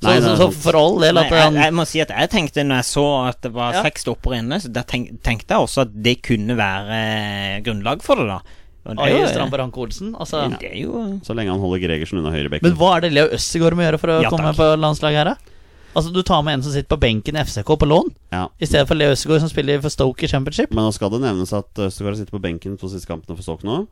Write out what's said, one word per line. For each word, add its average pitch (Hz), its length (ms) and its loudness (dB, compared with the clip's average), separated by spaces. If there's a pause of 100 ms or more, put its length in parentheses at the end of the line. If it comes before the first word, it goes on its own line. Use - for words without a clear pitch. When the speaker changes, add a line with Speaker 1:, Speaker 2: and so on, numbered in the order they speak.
Speaker 1:
Så, - 40 -4
Speaker 2:
Nei, 113 140 6
Speaker 1:
så, 117 80 4
Speaker 2:
nei, 110 80 4
Speaker 1:
så 185 160 6
Speaker 2:
sant. 180 100 -8
Speaker 1:
for 160 160 4
all 170 240 4
del 160 160 6
at 156 140 4
Speaker 3:
Nei, 165 80 4
jeg, 156 80 8
Speaker 1:
han 151 160 4
Speaker 3:
jeg 156 100 2
må 170 160 0
si 160 140 -2
at - 100 -2
jeg 139 160 0
tenkte, 151 360 0
når 131 180 2
jeg - 80 -4
så 143 140 2 (240)
at - 120 -8
det 123 120 -6
var 120 200 -2
Speaker 1:
Ja. 190 100 0
Speaker 3:
seks 202 220 -2
stoppere 127 320 -2
inne, 127 240 -4
så 151 100 -12
da 117 120 -4
tenk-, 120 400 -8
tenkte 117 320 -2
jeg - 100 4
også 135 160 0
at 107 220 -2
det 120 180 2
kunne 110 340 0
være, 104 440 -2
eh, 104 680 -4
grunnlag 117 380 -4
for 285 180 2
det, 117 60 0
da. 92 120 -4 (460)
Og 110 120 -8
det 143 80 0
er 135 40 4
jo, - 140 4
Speaker 1:
Ajer, - 100 2
Strand, - 200 -2
Ranke 127 260 -4
Olsen, 180 400 -8
altså. 151 240 -4 (160)
Speaker 3:
Det 92 120 -12
er 104 120 -10
jo 202 400 -6
Speaker 2:
Så - 100 -8
lenge 110 160 -2
han 92 120 -2
holder 92 200 -2
Gregersen 82 380 -2
unna 76 160 -2
høyre 71 160 -2
bekken. 76 180 4
Speaker 1:
Men 170 80 2
hva 175 200 4
er 160 40 0
det 170 120 0
Leo 147 160 6
Østegård 165 440 0
må 175 160 0
gjøre 156 100 0
for 170 100 -2
å 160 120 4
Speaker 3:
Ja, 117 80 2
Speaker 1:
komme 156 240 0
Speaker 3:
takk. - 40 0
Speaker 1:
på 156 200 6
landslaget 151 380 0
her, 151 100 2
da? 226 100 0 (600)
Altså, 165 160 0
du 180 120 0
tar 170 200 4
med 151 120 0
en 131 80 -2
som 147 100 -4
sitter 139 240 -4
på - 20 -8
benken 123 380 0
i - 20 0
F 135 100 -2
C 107 140 -6
K 151 140 2
på 156 100 4
lån, 190 220 4 (220)
Speaker 2:
Ja. 90 160 -4 (120)
Speaker 1:
i 165 60 -2
stedet 143 220 2
for 165 80 2
Leo 147 180 4
Østegård, 147 280 2
som 160 80 0
spiller 143 300 -2
for 147 100 -2
Stoke 131 340 -2
i 151 40 -2
Championship. 147 460 -2
Speaker 2:
Men 110 120 0
nå 107 80 0
skal 101 180 -2
det 120 100 -2
nevnes 98 320 -2
at 101 220 -6
Østegård 101 420 -4
har 104 80 -8
sittet - 80 -16
på 101 80 -8
benken 87 320 -6
de 95 40 -10
to 95 120 -12
siste 92 180 -10
kampene 82 300 -10
for 92 60 -14
Stoke 80 200 -10
nå, 147 280 -4